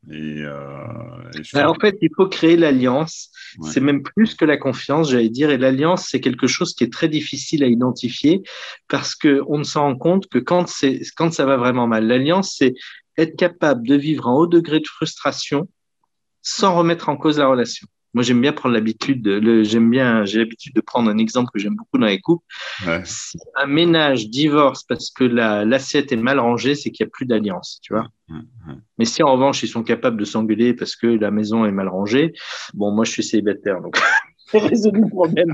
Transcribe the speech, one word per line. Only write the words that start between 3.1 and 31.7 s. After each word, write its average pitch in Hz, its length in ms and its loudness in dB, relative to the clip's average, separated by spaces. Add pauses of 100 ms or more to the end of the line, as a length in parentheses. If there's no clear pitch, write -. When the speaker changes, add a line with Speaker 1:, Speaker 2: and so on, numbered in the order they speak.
Speaker 1:
Ouais. 78 120 -10
Speaker 2:
C'est - 100 0
même 143 220 0
plus 220 320 0
que - 100 0
la 147 120 4
confiance, 139 540 -2
j'allais 117 180 4
dire. 135 200 0
Et 139 80 2
l'alliance, 135 520 2
c'est 139 120 -2
quelque 127 260 0
chose 170 280 -2
qui - 80 2
est 117 100 -2
très - 160 -2
difficile 151 540 -4
à 131 40 4
identifier 123 760 0 (460)
parce - 280 -4
que 139 320 2
on 147 120 -2
ne 147 40 -4
s'en 151 180 -2
rend 143 160 2
compte 180 300 0
que - 120 -2
quand 175 280 0
c'est... 135 340 -2 (160)
quand 160 160 2
ça 151 120 0
va 135 120 2
vraiment 123 300 0
mal. 110 200 0
L'alliance, 143 500 0
c'est 123 160 2 (440)
être 160 180 0
capable 147 520 0
de 139 80 4
vivre 143 320 0
un 123 60 2
haut 160 140 4
degré 165 320 2
de 151 80 -10
frustration 147 800 -6 (760)
sans - 340 0
remettre 170 340 0
en 139 80 -2
cause 147 220 0
la 143 80 4
relation. 123 400 0 (260)
Moi, 123 100 2
j'aime 120 160 4
bien 139 140 2
prendre 127 200 -2
l'habitude 113 480 -2
de, 104 120 0
le, 110 320 4
j'aime 113 240 4
bien, 120 340 2
j'ai 101 160 -2
l'habitude 113 340 -4
de 113 60 2
prendre 117 320 0
un 104 60 0
exemple 120 360 0
que 107 60 -4
j'aime 104 160 -4
beaucoup 110 220 -6
dans 123 80 2
les 98 160 0
couples. 170 240 -2 (420)
Speaker 1:
Ouais. 85 160 -2
Speaker 2:
Si - 340 -12 (200)
un 139 100 0
ménage 147 640 2
divorce 143 540 2
parce - 280 -6
que - 140 0
la, 110 400 2
l'assiette 131 480 0
est - 40 0
mal 131 220 0
rangée, 120 360 0
c'est 143 160 -8
qu'il - 140 -2
y - 20 -12
a - 40 -12
plus - 140 -8
d'alliance, 104 580 -4
tu - 100 -12
vois. 110 140 -4 (220)
Speaker 1:
Ouais, 80 80 -12
ouais, 78 60 -14 (260)
ouais. - 100 -16 (180)
Speaker 2:
Mais 226 60 0
si 233 180 -2
en 143 120 6
revanche, 135 300 0
ils 110 40 -4
sont 113 160 -6
capables 117 320 -2
de 104 80 -4
s'engueuler 110 500 0
parce 120 220 -8
que - 120 -2
la 110 220 2
maison 107 360 0
est 104 80 0